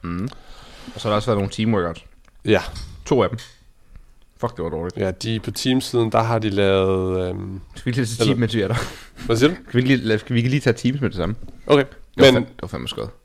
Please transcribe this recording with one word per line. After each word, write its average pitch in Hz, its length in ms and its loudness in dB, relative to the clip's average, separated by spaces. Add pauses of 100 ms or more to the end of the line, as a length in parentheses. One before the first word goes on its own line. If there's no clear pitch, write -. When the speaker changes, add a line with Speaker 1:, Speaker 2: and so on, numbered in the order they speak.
Speaker 1:
Mhm. 87 280 -6 (640)
Og - 60 -12
så - 60 -4
har - 20 -2
der 107 60 2
også 107 140 -2
været 107 80 4
nogle 98 140 -2
team 110 220 0
workouts. 85 320 -2 (400)
Speaker 2:
Ja. 104 160 4 (440)
Speaker 1:
To 123 180 4
af 87 60 2
dem. 117 80 -6 (1040)
Fuck, 117 140 -6
det - 80 -8
var 82 60 -4
dårligt. 82 280 -8
Speaker 2:
Ja, 95 140 -2
de, 113 280 -4
på 110 120 -8
teamsiden, 123 600 0
der 113 120 0
har 113 160 0
de 110 100 -2
lavet... 95 800 2
Øhm, 95 320 -10 (140)
Speaker 1:
Skal - 100 -12
vi 123 100 -2
lige 127 100 0
tage 110 160 -6
Speaker 2:
eller - 120 4
Speaker 1:
team, 120 60 0
mens 113 160 0
vi 110 60 2
er 95 60 0
der? 113 80 0 (500)
Speaker 2:
Hvad 113 120 2
siger 139 120 6
du? 180 60 -4 (120)
Speaker 1:
Skal 123 140 2
vi 127 60 2
lige, 135 100 6
lad, 110 200 0
skal 120 180 -4
vi 117 60 4
lige 131 180 2
tage 123 140 2
teams 131 280 0
med 113 80 0
det - 80 -8
samme? 90 180 -2 (320)
Speaker 2:
Okay. 143 160 6
Speaker 1:
Det - 40 -2 (300)
var 127 80 8
Speaker 2:
Men 131 80 10
Speaker 1:
fandme, 113 140 4
det - 140 -16
var - 60 -10
fandme 62 200 -8
skødt. - 220 -8 (160)